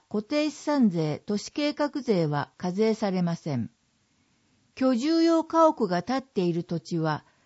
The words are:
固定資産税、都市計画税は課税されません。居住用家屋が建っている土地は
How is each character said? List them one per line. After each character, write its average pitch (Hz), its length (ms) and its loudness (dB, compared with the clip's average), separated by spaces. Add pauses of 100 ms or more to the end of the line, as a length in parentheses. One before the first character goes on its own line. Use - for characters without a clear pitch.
固 214 140 -4
定 302 260 -2
資 285 60 -8
産 277 340 2
税、 160 360 -2
都 208 100 -4
市 - 160 -8
計 294 220 -2
画 294 280 -4
税 190 240 0
は 147 320 -2
課 180 140 -6
税 220 220 2
さ 208 180 -4
れ 185 100 0
ま 170 140 -2
せ 151 200 -6
ん。 117 140 -4 (1040)
居 262 200 2
住 320 280 2
用 330 200 4
家 330 240 4
屋 311 200 0
が 175 160 -2
建 - 160 -4
っ - 20 -6
て 185 240 -2
い 175 80 2
る 170 100 -2
土 170 160 -6
地 170 200 -6
は 156 260 -2 (200)